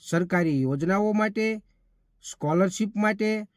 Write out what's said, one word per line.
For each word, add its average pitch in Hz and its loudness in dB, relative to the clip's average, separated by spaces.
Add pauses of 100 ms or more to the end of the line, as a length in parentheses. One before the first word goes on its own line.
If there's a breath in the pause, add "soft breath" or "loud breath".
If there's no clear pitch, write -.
સરકારી 165 2
યોજનાઓ 170 0
માટે, 214 0 (600)
સ્કોલરશીપ 185 -2
માટે, 214 0 (100)